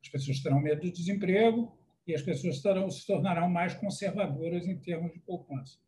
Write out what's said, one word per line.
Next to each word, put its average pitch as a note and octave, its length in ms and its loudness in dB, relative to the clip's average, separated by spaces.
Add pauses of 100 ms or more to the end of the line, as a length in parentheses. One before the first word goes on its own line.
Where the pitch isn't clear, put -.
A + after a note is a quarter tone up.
As - 80 -18
pessoas C3+ 300 -2
terão C#3+ 200 4
medo D3+ 220 2
do F3+ 100 -2
desemprego G3+ 800 2 (320)
e E3 80 -2
as D3 60 0
pessoas F3 400 -2
terão, F#3+ 300 2
se - 160 -10
tornarão F3+ 420 2
mais F3 240 2
conservadoras F3 960 -2
em F#3 80 -2
termos E3+ 340 -4
de - 100 -18
poupança. - 680 -10